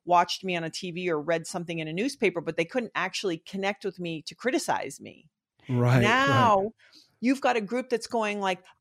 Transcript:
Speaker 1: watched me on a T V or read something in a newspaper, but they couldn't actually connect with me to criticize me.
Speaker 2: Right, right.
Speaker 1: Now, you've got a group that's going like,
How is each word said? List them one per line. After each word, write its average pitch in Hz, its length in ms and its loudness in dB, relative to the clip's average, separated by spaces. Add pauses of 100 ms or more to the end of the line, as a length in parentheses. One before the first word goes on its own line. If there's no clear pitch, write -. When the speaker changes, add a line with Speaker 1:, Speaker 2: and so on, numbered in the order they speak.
Speaker 1:
watched 175 380 2
me 185 140 -2
on 165 60 -2
a 160 80 -4
T 180 200 -8
V 180 200 -4
or 151 100 0
read 165 260 -2
something 170 320 -6
in 156 80 -6
a 156 60 -8
newspaper, 190 480 0
but 160 160 -6
they 170 80 2
couldn't 240 300 -4
actually 175 440 -2
connect 196 460 -4
with 185 140 -8
me 165 240 -6
to - 120 -14
criticize 156 680 -2
me. - 280 -20 (380)
Speaker 2:
Right, 120 580 4
right. 277 300 6
Speaker 1:
Now, 208 160 0 (500)
you've 262 200 2
got 247 160 4
a 220 40 0
group 240 280 -4
that's 226 180 -2
going 208 340 -2
like, 185 220 -2 (180)